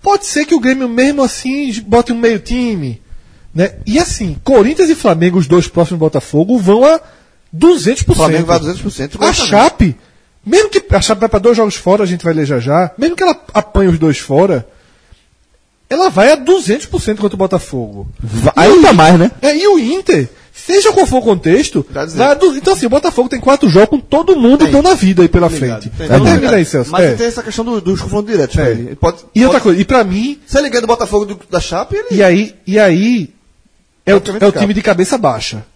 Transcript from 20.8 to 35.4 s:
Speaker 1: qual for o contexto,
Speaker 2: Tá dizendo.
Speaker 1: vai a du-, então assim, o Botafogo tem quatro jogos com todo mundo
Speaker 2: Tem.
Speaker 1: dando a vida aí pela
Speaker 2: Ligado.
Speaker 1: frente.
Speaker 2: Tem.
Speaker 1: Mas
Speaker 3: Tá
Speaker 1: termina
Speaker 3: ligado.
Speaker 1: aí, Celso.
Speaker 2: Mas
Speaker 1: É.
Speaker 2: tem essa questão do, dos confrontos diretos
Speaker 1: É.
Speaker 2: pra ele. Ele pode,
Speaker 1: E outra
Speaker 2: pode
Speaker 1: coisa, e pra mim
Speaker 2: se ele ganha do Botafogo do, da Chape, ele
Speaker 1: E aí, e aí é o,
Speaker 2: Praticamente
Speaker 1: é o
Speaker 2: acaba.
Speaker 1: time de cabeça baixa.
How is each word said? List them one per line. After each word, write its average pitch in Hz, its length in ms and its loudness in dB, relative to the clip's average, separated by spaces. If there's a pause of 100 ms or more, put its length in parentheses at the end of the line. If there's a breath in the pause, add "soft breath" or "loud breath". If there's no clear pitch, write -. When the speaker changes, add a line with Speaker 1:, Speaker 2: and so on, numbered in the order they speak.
Speaker 1:
qual 381 140 2
for 254 120 0
o 240 40 0
contexto, 196 600 0
Speaker 2:
Tá 139 200 -10
dizendo. 165 140 -10
Speaker 1:
vai 269 140 2
a - 20 4
du-, 285 220 2
então 381 160 -2
assim, 269 140 -2
o 220 40 -2
Botafogo 277 380 0
tem 254 100 -6
quatro 269 300 2
jogos 190 220 4
com 277 100 0
todo 330 360 0
mundo 277 280 4
Speaker 2:
Tem. 302 80 0
Speaker 1:
dando 294 160 4
a 381 60 4
vida 185 280 2
aí 165 60 4
pela 175 200 2
Speaker 2:
Ligado. 127 340 -4
Speaker 1:
frente. - 140 -12
Speaker 2:
Tem. - 120 -10
Speaker 1:
Mas - 0 -
Speaker 3:
Tá 123 60 2
Speaker 1:
termina 139 220 4
Speaker 3:
ligado. 262 180 0
Speaker 1:
aí, 180 100 2
Celso. 139 260 -4
Speaker 2:
Mas 180 140 2
Speaker 1:
É. 131 100 2
Speaker 2:
tem 233 120 -2
essa 233 160 -6
questão 220 220 -8
do, 233 160 -4
dos 180 200 -4
confrontos 208 320 -6
diretos 151 240 0
Speaker 1:
É. 160 60 2
Speaker 2:
pra 123 100 2
ele. 113 160 -6
Ele 135 80 -14
pode, 170 220 -4 (160)
Speaker 1:
E 220 100 4
outra 262 160 2
Speaker 2:
pode - 20 -14
Speaker 1:
coisa, 185 180 2
e - 40 0
pra 254 180 0
mim 214 420 -4
Speaker 2:
se - 140 -2
ele 294 120 -2
ganha 240 100 -2
do 226 80 -6
Botafogo 208 380 -2
do, 196 120 -12 (100)
da 175 120 -4
Chape, 175 340 -8
ele 440 160 -6
Speaker 1:
E 196 120 2
aí, 196 320 2 (120)
e 196 120 0
aí 202 540 0 (720)
é - 100 2
o, 196 60 4
Speaker 2:
Praticamente 202 240 -4
Speaker 1:
é - 20 4
o 202 40 6
Speaker 2:
acaba. 165 140 -4
Speaker 1:
time 202 100 -2
de 226 80 -4
cabeça 190 340 0
baixa. 113 480 -4 (100)